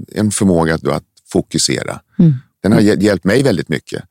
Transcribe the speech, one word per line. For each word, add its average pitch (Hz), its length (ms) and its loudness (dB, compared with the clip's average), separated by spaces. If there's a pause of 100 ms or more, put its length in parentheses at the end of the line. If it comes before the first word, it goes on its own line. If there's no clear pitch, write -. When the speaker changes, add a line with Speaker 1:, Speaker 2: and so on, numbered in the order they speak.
(120)
Speaker 1:
en 104 200 -2
förmåga 82 460 2
då 71 140 -2
att 76 120 -4 (280)
fokusera. - 680 -4 (180)
Speaker 2:
Mm. 160 140 6 (300)
Speaker 1:
Den 95 80 0
har 117 80 4
hjäl-, 101 240 2
hjälpt 101 220 0
mig 120 180 2
väldigt 101 260 -2
mycket. - 420 -6